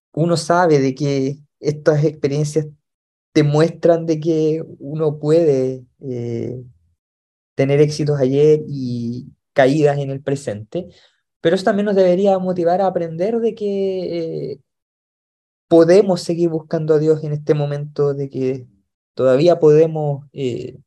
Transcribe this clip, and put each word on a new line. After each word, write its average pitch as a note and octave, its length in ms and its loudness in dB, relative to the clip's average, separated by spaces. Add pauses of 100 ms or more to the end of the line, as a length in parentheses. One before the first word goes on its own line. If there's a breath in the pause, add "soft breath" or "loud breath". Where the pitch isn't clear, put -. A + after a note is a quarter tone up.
(120)
uno E3+ 240 0
sabe E3+ 440 2
de C3+ 160 0
que C#3 420 -2 (220)
estas D3+ 440 0
experiencias D3+ 600 -2 (680)
te D#3 120 4
muestran D3+ 640 2
de D#3+ 120 0
que D#3 460 0 (140)
uno D3+ 400 -4
puede, C#3 640 2 (160)
eh, A#2+ 600 -8 (920)
tener C#3+ 260 2
éxitos D3 380 0
ayer D3 480 2
y B2 640 -8 (240)
caídas C#3+ 460 2
en C#3 120 -6
el C3+ 120 -10
presente, C#3 680 -8 (520 loud breath)
pero E3 140 0
eso F#3+ 100 -2
también G#3 220 0
nos G3+ 100 0
debería F#3+ 420 4
motivar F3+ 420 0
a F#3+ 80 0
aprender F3+ 500 -4
de A3+ 160 -2
que, F3+ 960 -6
eh, - 80 -16 (1080)
podemos F3+ 520 6
seguir E3+ 280 -2
buscando D#3+ 460 -2
a D3+ 40 2
Dios D#3 260 0
en D3+ 80 -6
este D3+ 220 0
momento, C#3+ 600 -4
de C#3 160 -8
que C3 360 -6 (480)
todavía D3 440 4
podemos, D3+ 760 2
eh, C3 440 -8 (100)